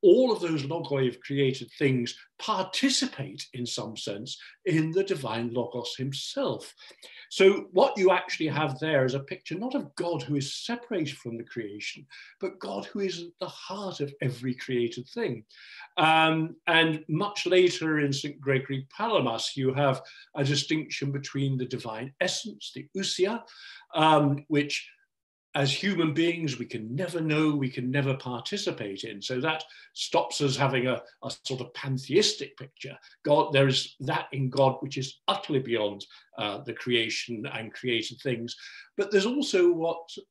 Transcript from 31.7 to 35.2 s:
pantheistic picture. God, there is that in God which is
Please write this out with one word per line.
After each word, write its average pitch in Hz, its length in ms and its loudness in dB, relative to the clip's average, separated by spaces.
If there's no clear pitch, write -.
pantheistic 143 840 0
picture. - 400 -14
God, 147 300 4
there 139 140 8
is - 320 0
that 147 320 -4
in 135 180 0
God 135 320 4
which 139 160 -6
is - 300 -8